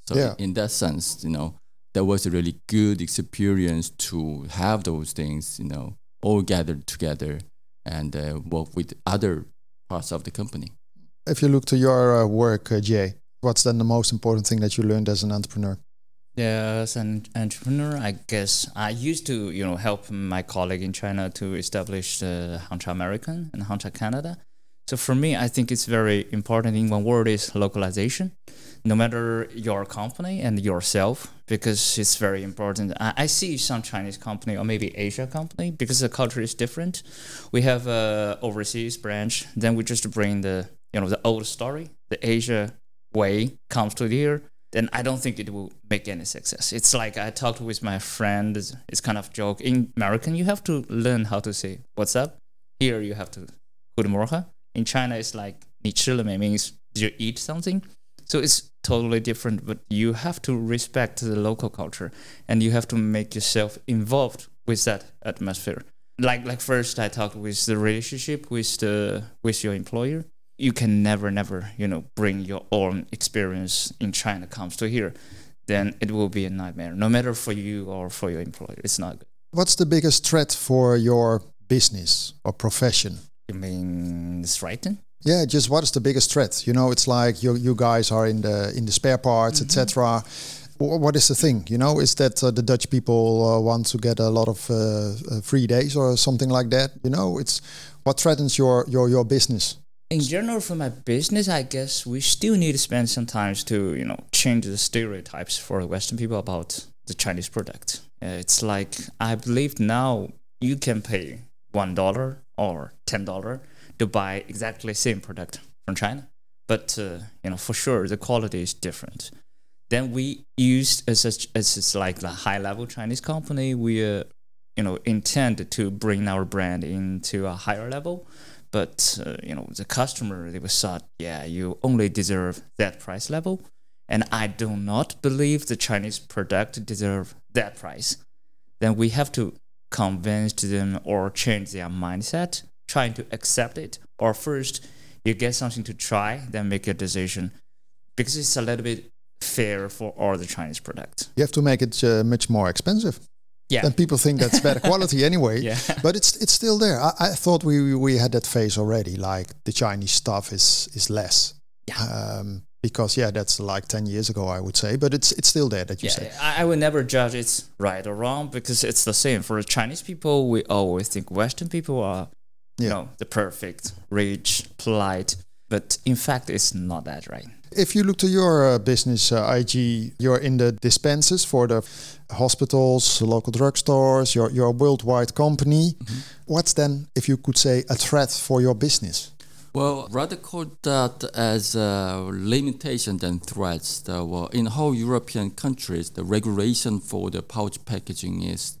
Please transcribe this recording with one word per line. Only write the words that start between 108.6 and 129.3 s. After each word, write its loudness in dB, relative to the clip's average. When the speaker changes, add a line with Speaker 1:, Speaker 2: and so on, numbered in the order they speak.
Speaker 3:
like, -2
I 0
believe -2
now 0
you 0
can -2
pay -6
one 0
dollar 0
or -4
ten -4
dollar -8
to 2
buy -2
exactly -6
same 0
product -12
from -4
China. -2
But, 0
uh, -6
you -4
know, -6
for -4
sure, 0
the -2
quality 0
is -4
different. -10
Then 0
we -4
used, 4
as, 4
as, -2
as 0
it's 0
like -2
the -4
high-level -4
Chinese -6
company, -4
we, 0
uh, 0
you 0
know, 0
intend 0
to -2
bring 0
our 0
brand -2
into -4
a -4
higher -4
level. -8
But, 0
uh, -8